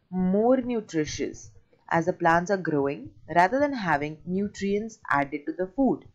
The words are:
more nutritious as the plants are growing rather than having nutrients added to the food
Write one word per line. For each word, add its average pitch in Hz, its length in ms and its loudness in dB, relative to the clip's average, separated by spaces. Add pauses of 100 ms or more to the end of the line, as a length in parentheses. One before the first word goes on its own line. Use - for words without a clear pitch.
(120)
more 196 460 2
nutritious 208 920 -4 (400)
as 165 160 0
the 180 80 0
plants 175 380 2
are 196 60 2
growing 151 540 -2 (240)
rather 185 240 4
than 285 140 0
having 156 520 -2
nutrients 202 760 -4 (100)
added 143 360 -2
to 160 80 -6
the 180 140 -4
food 226 480 0